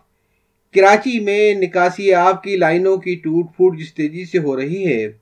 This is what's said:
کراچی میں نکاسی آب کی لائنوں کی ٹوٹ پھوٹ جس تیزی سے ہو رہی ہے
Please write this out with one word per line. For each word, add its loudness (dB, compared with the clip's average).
کراچی 4
میں 0
نکاسی 0
آب 2
کی -4
لائنوں 2
کی -6
ٹوٹ -4
پھوٹ 2
جس -18
تیزی -6
سے -4
ہو -2
رہی -4
ہے -4